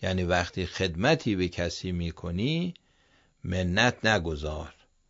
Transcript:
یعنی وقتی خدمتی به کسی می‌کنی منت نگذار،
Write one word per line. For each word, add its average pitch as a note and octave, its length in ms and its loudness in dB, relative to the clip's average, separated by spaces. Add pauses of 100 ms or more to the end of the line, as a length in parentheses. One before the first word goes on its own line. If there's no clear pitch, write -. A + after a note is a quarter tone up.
یعنی F#2 220 0
وقتی F2 420 0
خدمتی G2 680 0
به F2+ 120 2
کسی F2 440 -4
می‌کنی F#2 800 -2 (680)
منت F#2 600 2
نگذار، D#2 680 0 (360)